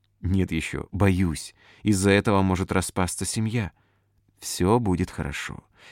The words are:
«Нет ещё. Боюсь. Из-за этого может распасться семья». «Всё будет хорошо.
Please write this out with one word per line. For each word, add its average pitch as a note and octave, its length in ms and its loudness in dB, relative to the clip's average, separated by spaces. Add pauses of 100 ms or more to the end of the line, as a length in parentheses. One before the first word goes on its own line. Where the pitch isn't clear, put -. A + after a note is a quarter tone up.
(220)
«Нет F2+ 300 0
ещё. D#2 400 -6
Боюсь. F#2 640 0 (300)
Из-за G2 280 4
этого G2+ 300 4
может F#2+ 300 2
распасться F#2 540 -2
семья». A2 460 -4 (680)
«Всё G2+ 400 2
будет F#2 320 0
хорошо. - 520 -10 (280)